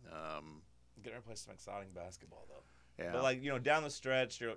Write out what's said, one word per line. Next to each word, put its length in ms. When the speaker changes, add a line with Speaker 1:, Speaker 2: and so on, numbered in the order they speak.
Speaker 1:
um, 520
Speaker 2:
Get 80
ready 100
to 60
play 80
some 180
exciting 400
basketball, 560
though. 540
Speaker 1:
Yeah. 80
Speaker 2:
But, 120
like, 200
you 60
know, 100
down 240
the 60
stretch, 500
your, 180